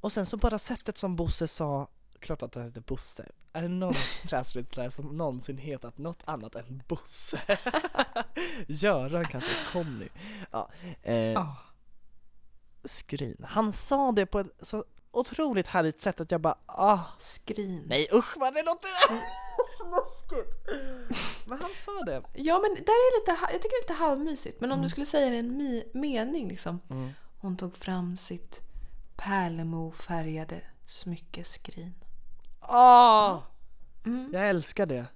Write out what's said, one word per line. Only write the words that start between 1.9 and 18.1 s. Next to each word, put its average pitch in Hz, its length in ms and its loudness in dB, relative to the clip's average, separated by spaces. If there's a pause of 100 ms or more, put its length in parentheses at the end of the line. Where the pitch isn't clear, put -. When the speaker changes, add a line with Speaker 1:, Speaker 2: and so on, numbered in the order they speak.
Speaker 1:
klart - 220 -6
att 135 120 -10
han 120 100 -8
heter 120 160 -14
Bosse. - 480 -10 (240)
Är 160 100 -6
det 175 60 -4
någon 180 240 -2 (160)
<laughs> - 200 -6
träslöjdslärare 123 640 -2
som 143 260 -8
någonsin 135 420 -6
hetat 131 400 -10
något 165 260 -10
annat 113 300 -8
än 123 340 -12
Bosse? - 580 -6
<laughs> 277 1200 -2
Göran 156 580 0
kanske, 127 260 -6 (220)
Conny. 147 360 -6 (420)
Ja, - 200 -6 (320)
eh, 120 140 0
Speaker 2:
Ja. 113 400 0 (1300)
Speaker 1:
skrin. - 640 -6
Han 214 240 2
sa 269 400 2
det 202 140 4
på 208 140 0
ett 190 60 -2 (140)
så - 240 -6 (260)
otroligt 247 560 0
härligt 160 340 2
sätt - 200 -2
att 160 100 -4
jag 170 100 2
bara, 156 260 2
ah. 202 340 4 (180)
Speaker 2:
Skrin. 190 680 -6
Speaker 1:
Nej, 151 260 2